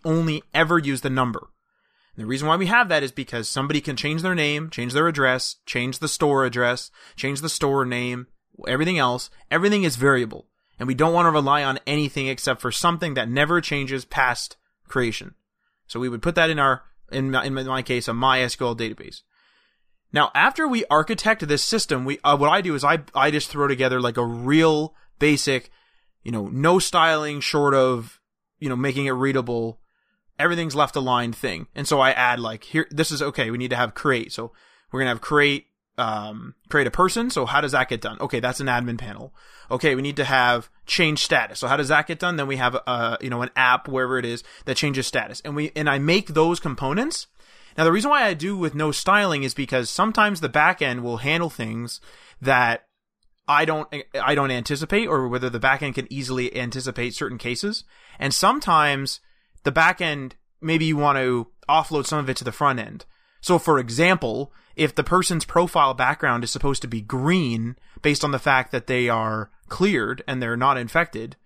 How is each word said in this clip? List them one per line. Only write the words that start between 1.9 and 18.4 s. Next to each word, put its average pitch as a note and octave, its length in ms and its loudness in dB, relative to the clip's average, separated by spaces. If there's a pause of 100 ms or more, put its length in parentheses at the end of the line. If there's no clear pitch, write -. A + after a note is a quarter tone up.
And A2 80 -12
the G#2+ 40 -8
reason C3 220 -2
why D#3+ 80 6
we F#3 80 0
have A3+ 240 4
that D3+ 140 2
is C3 100 -6
because A#2+ 340 -8
somebody C#3+ 320 -2
can C#3+ 160 -8
change D3+ 260 -4
their F#3 140 0
name, D3+ 340 -2
change A#2+ 220 -6
their D3+ 160 2
address, C3+ 480 2 (100)
change B2+ 340 -4
the D3+ 100 -4
store C#3+ 340 2
address, B2 480 0 (240)
change C#3 240 -6
the D#3 100 -6
store C#3 360 0
name, B2 420 -4 (400)
everything D#3+ 300 0
else. B2+ 320 0 (200)
Everything G3 340 2
is D3 120 0
variable. B2 520 0 (300)
And B2 100 -6
we C3 80 -2
don't D#3+ 180 4
want E3+ 140 6
to E3 40 6
rely D3 320 2
on C3+ 240 -2
anything C#3+ 400 -2
except C3 320 -2
for A#2+ 140 -4
something E3+ 400 0
that A#2 160 -2
never D3+ 320 2
changes C3+ 420 -4
past - 540 -2 (320)
creation. A2+ 460 -2 (520)
So - 120 -8
we B2+ 100 -4
would A#2 120 -8
put E3+ 140 -2
that E3 140 4
in D#3 100 -2
our, C3+ 240 2 (280)
in C3+ 200 -2
my, C3 140 0
in C#3 80 -4
my C3 280 -4
case, B2 260 -4
a A2+ 60 -4
my B2+ 280 2